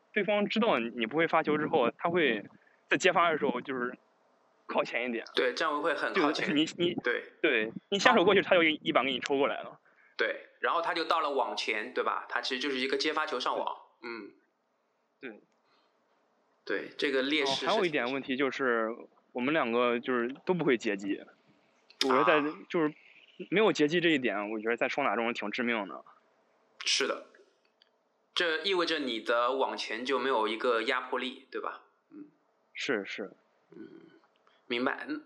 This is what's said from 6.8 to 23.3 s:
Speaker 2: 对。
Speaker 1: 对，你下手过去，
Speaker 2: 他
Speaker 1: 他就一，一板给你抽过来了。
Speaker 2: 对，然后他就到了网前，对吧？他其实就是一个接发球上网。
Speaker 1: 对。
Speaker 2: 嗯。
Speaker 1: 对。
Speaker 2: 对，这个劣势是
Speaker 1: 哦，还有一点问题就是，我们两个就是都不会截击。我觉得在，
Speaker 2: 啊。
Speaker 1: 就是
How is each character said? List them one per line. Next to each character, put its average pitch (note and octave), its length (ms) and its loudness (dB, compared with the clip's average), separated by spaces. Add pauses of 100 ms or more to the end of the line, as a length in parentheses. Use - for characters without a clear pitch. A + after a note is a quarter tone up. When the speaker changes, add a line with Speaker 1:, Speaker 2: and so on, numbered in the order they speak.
Speaker 2:
对。 A2 380 -2
Speaker 1:
对， B2+ 320 2 (160)
你 G3 100 0
下 B3 160 6
手 G3 80 6
过 G3+ 100 6
去， F#3+ 80 6
Speaker 2:
他 - 100 -4
Speaker 1:
他 G3 40 8
就 E3+ 80 8
一， D#3 120 4
一 - 180 -4
板 C3 100 4
给 C3+ 80 0
你 B2 80 -4
抽 C#3 180 0
过 C3+ 100 4
来 G#2 140 -4
了。 A#2+ 160 -14 (380)
Speaker 2:
对， - 320 -2 (120)
然 B2 140 0
后 E3+ 80 0
他 E3+ 120 -2
就 E3 120 -2
到 E3+ 160 2
了 D3 100 -2
网 A#2+ 260 -2
前， A2+ 340 -4
对 B2 120 -2
吧？ G2+ 260 -4
他 B2 100 -4
其 B2 140 -4
实 B2+ 80 -4
就 D3 80 -2
是 C3+ 80 -2
一 C3 100 -2
个 C#3 80 -2
接 D3 160 -2
发 D#3 140 -2
球 B2 140 -4
上 C3 180 -2
网。 - 180 -4 (240)
Speaker 1:
对。 A#2+ 100 -12
Speaker 2:
嗯。 G#2+ 220 -12 (880)
Speaker 1:
对。 A#2 220 -16 (1200)
Speaker 2:
对， F2 320 -6
这 C#3+ 140 -2
个 C3 120 0
劣 D3 200 0
势 C#3 180 -2
是 C3+ 40 -4
Speaker 1:
哦， E3 40 0
还 G#3 80 2
有 G#3+ 60 2
一 F3+ 60 0
点 C3 240 -2
问 C#3 80 -4
题 B2+ 160 -4
就 C3+ 140 0
是， A#2 360 0 (440)
我 B2+ 100 -6
们 C3+ 120 0
两 C#3+ 160 0
个 A#2+ 300 2
就 B2+ 140 -4
是 A#2+ 200 -2 (120)
都 F#3 80 0
不 E3 100 -2
会 C3+ 140 4
截 G#2 180 -2
击。 G2+ 240 -4 (840)
我 C3+ 40 2
觉 C3 60 4
得 C#3 80 4
在， E3 120 6
Speaker 2:
啊。 D3+ 220 0 (120)
Speaker 1:
就 F3+ 100 0
是 D3+ 140 2 (560)